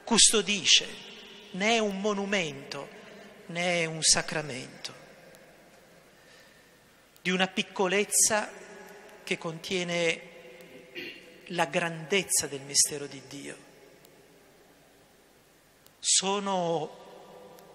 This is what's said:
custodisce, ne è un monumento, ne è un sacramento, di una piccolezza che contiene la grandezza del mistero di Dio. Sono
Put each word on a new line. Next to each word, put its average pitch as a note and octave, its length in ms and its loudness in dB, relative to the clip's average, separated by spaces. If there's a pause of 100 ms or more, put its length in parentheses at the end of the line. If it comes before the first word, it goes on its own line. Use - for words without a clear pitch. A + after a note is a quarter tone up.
custodisce, G3+ 840 6 (640)
ne G#3 220 2
è A3+ 40 4
un G3+ 220 0
monumento, G3 880 -2 (580)
ne F3 360 0
è - 20 2
un D#3+ 180 -4
sacramento, D3 920 0 (2250)
di F3+ 100 -2
una F#3 180 2
piccolezza G#3 1000 2 (760)
che F#3 120 -2
contiene E3+ 1000 -2 (1120)
la E3+ 200 0
grandezza E3+ 800 0
del C3+ 160 -6
mistero C#3+ 440 0
di C3+ 200 -12
Dio. C#3+ 380 -14 (2250)
Sono F#3+ 1040 0 (720)